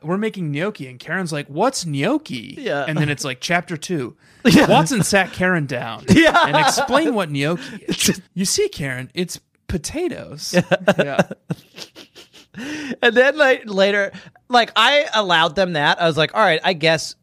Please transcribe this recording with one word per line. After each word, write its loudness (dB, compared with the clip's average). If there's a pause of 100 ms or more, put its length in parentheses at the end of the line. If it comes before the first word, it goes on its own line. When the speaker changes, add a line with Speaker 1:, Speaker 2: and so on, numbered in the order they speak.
Speaker 1:
"We're -2
making -6
gnocchi," -6
and -20
Karen's -6
like, -6
"What's -2
gnocchi?" -4
Speaker 2:
Yeah. -4
Speaker 1:
And -2
then 0
it's, -6
like, -8
chapter -4
two. -6
Speaker 2:
<laughs> -20 (200)
Yeah. 8
Speaker 1:
Watson 4
sat 0
Karen 0
down -8
Speaker 2:
<laughs> -4
Yeah. 6
Speaker 1:
and 0
explained 2
what -2
gnocchi -4
is. -2
Speaker 2:
<laughs> -20
Speaker 1:
"You -4
see, 0
Karen, -8
it's -8 (280)
potatoes." -8
Speaker 2:
Yeah. 0
Speaker 1:
Yeah. 0
Speaker 2:
<laughs> -14 (1700)
And 2
then, 4
like, 2
later, 0 (380)
like, 2
I 4
allowed 2
them 0
that. 2
I 2
was 0
like, 0
"All 2
right, 4
I 2
guess 0